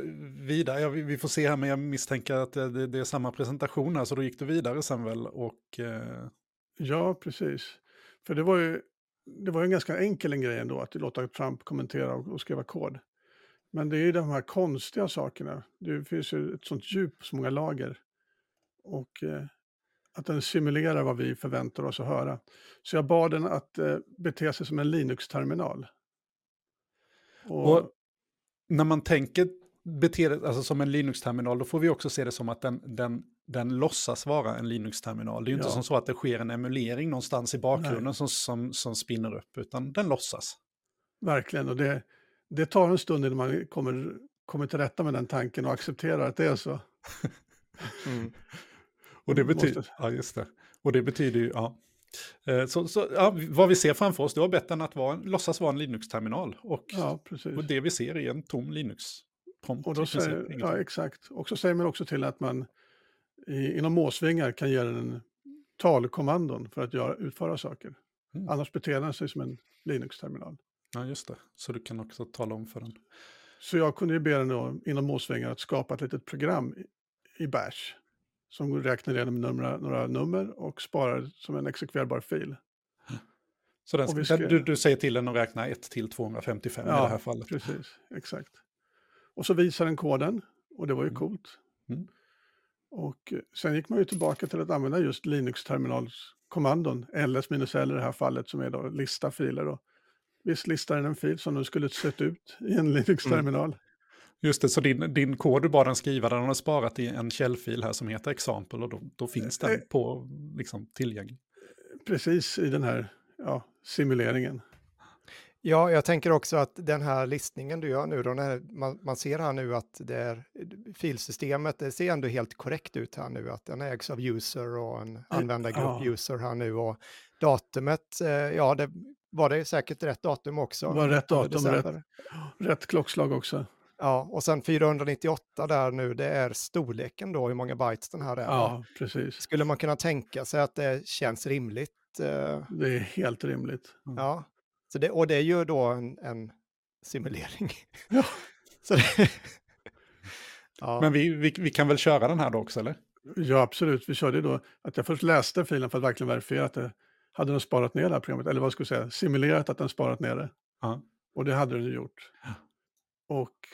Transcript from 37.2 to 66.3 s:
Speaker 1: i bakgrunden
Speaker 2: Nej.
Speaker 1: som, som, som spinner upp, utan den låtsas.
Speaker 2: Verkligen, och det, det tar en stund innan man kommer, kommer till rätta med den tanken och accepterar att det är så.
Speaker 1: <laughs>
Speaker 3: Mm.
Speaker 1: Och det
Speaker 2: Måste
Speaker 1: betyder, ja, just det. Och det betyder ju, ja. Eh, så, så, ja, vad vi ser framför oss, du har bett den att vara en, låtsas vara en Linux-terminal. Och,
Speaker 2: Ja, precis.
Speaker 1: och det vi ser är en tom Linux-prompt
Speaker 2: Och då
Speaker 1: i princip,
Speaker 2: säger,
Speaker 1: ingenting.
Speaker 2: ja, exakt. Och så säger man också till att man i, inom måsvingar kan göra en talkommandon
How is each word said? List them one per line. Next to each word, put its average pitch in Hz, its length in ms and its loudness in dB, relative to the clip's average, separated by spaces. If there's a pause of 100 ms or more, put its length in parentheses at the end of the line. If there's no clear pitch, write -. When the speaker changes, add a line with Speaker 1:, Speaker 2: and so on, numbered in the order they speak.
Speaker 1:
i 123 40 -2
bakgrunden 131 460 0
Speaker 2:
Nej. 135 100 -2
Speaker 1:
som, 143 140 -2
som, 123 440 -4
som 117 220 -4
spinner 110 400 -4
upp, - 240 -12
utan 127 340 -6
den 202 160 0
låtsas. - 480 -2 (640)
Speaker 2:
Verkligen, 143 480 0
och 123 80 -2
det, 139 260 2 (480)
det 156 160 0
tar 180 240 6
en 180 80 6
stund 147 280 0
innan 131 100 0
man 139 300 0
kommer, 131 480 -4 (320)
kommer 147 200 -4
till 151 120 -2
rätta 143 240 0
med 151 120 0
den 123 120 -2
tanken 127 400 -2
och 127 60 0
accepterar 143 560 0
att - 80 -8
det 160 100 2
är 139 100 4
så. 139 280 -6
Speaker 1:
<laughs> - 60 -20 (1160)
Speaker 3:
Mm. 117 260 -4 (920)
Speaker 1:
Och 139 80 4
det 139 100 6
Speaker 2:
Måste 156 100 4 (120)
Speaker 1:
betyder, - 320 -2
ja, 117 120 -2
just 127 240 -6
det. 113 120 -6 (360)
Och 139 100 2
det 127 100 6
betyder 127 380 2
ju, 117 140 0
ja. 117 240 -4 (680)
Eh, 131 200 2
så, 170 220 0
så, 202 260 2
ja, 190 220 6 (140)
vad 175 180 10
vi 185 80 10
ser 151 180 6
framför 180 300 2
oss, 139 100 0
du 151 60 2
har 180 80 6
bett 180 200 2
den 165 120 -2
att 156 160 -6
vara 135 180 0
en, 175 80 -8
låtsas 185 380 0
vara 156 120 4
en 139 60 -2
Linux-terminal. 117 840 -4
Och, 175 260 -4
Speaker 2:
Ja, 156 360 -2
precis. 143 320 -8
Speaker 1:
och 151 80 -4
det 143 160 0
vi 165 100 0
ser 139 260 -2
är 131 140 -4
en 151 120 -6
tom 143 300 -6
Linux-prompt - 1120 -10
Speaker 2:
Och 160 80 -2
då 151 80 2
Speaker 1:
i - 40 0
princip, 180 160 0
Speaker 2:
säger, 156 140 0
Speaker 1:
ingenting. 147 240 -8
Speaker 2:
ja, 170 200 0
exakt. - 500 -6
Och 180 180 -8
så 220 80 -4
säger 180 180 2
man 175 120 2
också 156 180 -2
till 139 200 -2
att 135 160 -4
man 131 260 -2 (800)
i, 143 320 -2
inom 160 140 2
måsvingar 160 600 2
kan 139 180 -2
göra 123 180 2
en 120 320 -6 (560)
talkommandon 139 920 2